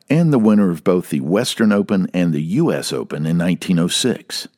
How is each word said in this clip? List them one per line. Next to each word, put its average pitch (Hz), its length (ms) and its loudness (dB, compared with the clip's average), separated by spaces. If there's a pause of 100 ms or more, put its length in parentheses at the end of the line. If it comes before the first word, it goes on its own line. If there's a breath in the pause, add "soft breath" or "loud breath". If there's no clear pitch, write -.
and 160 240 2
the 131 60 4
winner 104 320 4
of 80 120 -6
both 90 280 0
the 71 100 -2
Western 104 500 0
Open 101 440 0
and 87 180 0
the 73 80 -2
U 110 320 0
S - 180 -6
Open 73 360 -6
in 85 100 0
nineteen 87 400 -2
oh 82 100 0
six. - 600 -4 (100)